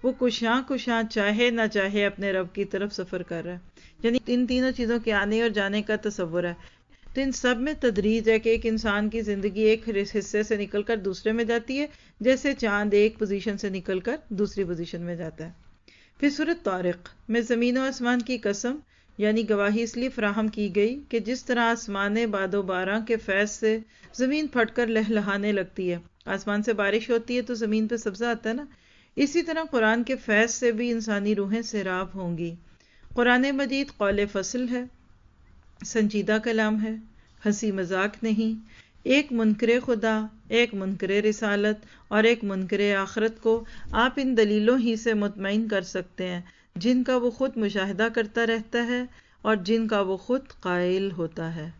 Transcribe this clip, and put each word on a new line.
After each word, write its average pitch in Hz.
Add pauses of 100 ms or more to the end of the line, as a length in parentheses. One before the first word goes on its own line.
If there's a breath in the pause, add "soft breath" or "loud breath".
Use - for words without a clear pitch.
वो 254
कुशां 233
कुशां, 240
चाहे 220
ना 226
चाहे, 202
अपने 196
रब 185
की 202
तरफ 202
सफ़र 185
कर 170
रहा 175
है। 180 (440 soft breath)
यानी 240
इन 247
तीनों 254
चीज़ों 240
के 226
आने 208
और 233
जाने 202
का 214
तसव्वुर 175
है। 175 (520 soft breath)
तो -
इन 269
सब 247
में 294
तदरीज 220
है 220
कि 226
एक 226
इंसान 214
की 226
ज़िंदगी 202
एक 220
हिस्से 202
से 214
निकलकर 208
दूसरे 190
में 233
जाती 233
है, 294 (320 loud breath)
जैसे 262
चांद 208
एक 214
position 202
से 202
निकलकर 190 (140)
दूसरी 202
पोजीशन 170
में 175
जाता 160
है। 170 (640 soft breath)
फिर 285
सूरत 311
तारिक 180 (200)
में 233
ज़मीन 240
व 262
आसमान 247
की 247
कसम, 226 (400 soft breath)
यानी 214
गवाही 208
इसलिए 240
फराहम 214
की 208
गई 208 (180)
कि 233
जिस 247
तरह 240
आसमान 220
बादो 196
बारां 185
के 226
फैज़ 208
से 220 (340 loud breath)
ज़मीन 285
फटकर 240
लहलहाने 208
लगती 185
है, 175 (260)
आसमान 202
से 226
बारिश 214
होती 233
है 247
तो 240
ज़मीन 220
पे 233
सब्ज़ा 226
आता 226
है 226
ना, 285 (500 soft breath)
इसी 285
तरह 320
कुरान 233
के 254
फैज़ 226
से 240
भी 233
इंसानी 214
रूहें 202
सैराब 190
होंगी। 170 (600 soft breath)
कुरान 247
मजीद 269
कौल 202
फसल 208
है, 247 (960)
संजीदा 214
कलाम 220
है, 220 (480 soft breath)
हंसी 208
मजाक 190
नहीं। 220 (540 loud breath)
एक 285
मुनकरे 226
खुदा, 220 (240)
एक 233
मुनकरे 196
रिसालत 214 (300 loud breath)
और 220
एक 233
मुनकरे 196
आखिरत 214
को 226 (340 loud breath)
आप 254
इन 262
दलीलों 214
ही 226
से 226
मुतमईन 208
कर 202
सकते 185
हैं, 180 (340 loud breath)
जिनका 254
वो 240
खुद 262
मुशाहिदा 202
करता 226
रहता 226
है 247 (360 soft breath)
और 214
जिनका 220
वो 190
खुद 262 (120)
कायल 185
होता 165
है। 165